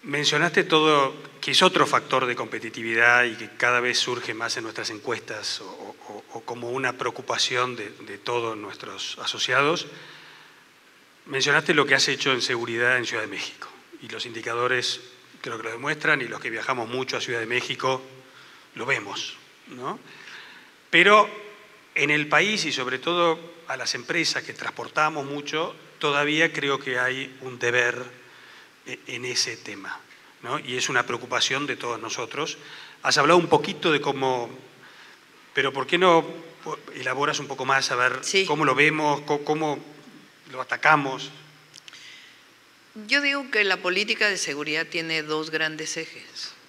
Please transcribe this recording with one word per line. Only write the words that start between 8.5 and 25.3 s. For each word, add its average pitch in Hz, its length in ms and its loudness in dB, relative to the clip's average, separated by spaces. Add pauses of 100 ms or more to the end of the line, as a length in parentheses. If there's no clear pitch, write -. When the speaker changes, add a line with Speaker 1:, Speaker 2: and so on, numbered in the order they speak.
Speaker 1:
nuestros 98 600 -10
asociados. 139 680 0 (1400)
Mencionaste 143 500 2
lo 143 120 6
que 135 100 4
has 135 100 2
hecho 139 260 0
en 123 80 2
seguridad 120 580 0
en 117 60 -2
Ciudad 110 180 -4
de 104 60 -6
México - 400 -10 (320)
y - 80 -14
los - 180 -8
indicadores 120 760 0 (400)
creo 120 160 -8
que 110 80 -10
lo 113 60 -4
demuestran 147 520 0
y 117 60 -4
los 104 120 -8
que 120 100 -6
viajamos 113 380 -2
mucho 127 280 -2
a 113 40 -2
Ciudad 120 200 -2
de 113 60 -4
México 127 540 0 (760)
lo 113 100 -6
vemos, 104 480 -4 (340)
¿no? 131 300 -10 (920)
Pero 208 380 8 (680)
en 147 140 2
el 151 180 0
país 165 360 2
y 139 80 -2
sobre 127 280 -2
todo 170 400 2 (260)
a 131 100 -6
las 127 200 -6
empresas 151 480 -2
que 123 80 -12
transportamos 147 760 -2
mucho, 147 480 -6 (240)